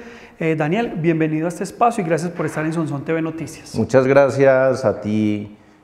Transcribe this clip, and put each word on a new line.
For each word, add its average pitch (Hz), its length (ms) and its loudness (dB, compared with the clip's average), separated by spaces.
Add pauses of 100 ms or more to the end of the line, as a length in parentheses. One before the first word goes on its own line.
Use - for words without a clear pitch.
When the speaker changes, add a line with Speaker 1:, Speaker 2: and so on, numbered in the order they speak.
(400)
Speaker 1:
Eh, 160 180 0
Daniel, 165 400 -2
bienvenido 160 480 0
a 175 40 -2
este 170 140 -8
espacio 226 400 0
y 160 40 -6
gracias 170 240 -2
por 170 140 -4
estar 151 200 -4
en 160 60 -2
Sonsón 143 320 -4
T 160 80 -4
V 160 100 -2
Noticias. 160 540 -10
Speaker 2:
Muchas 127 320 2
gracias 131 800 4
a 101 160 0
ti, 104 560 -2 (260)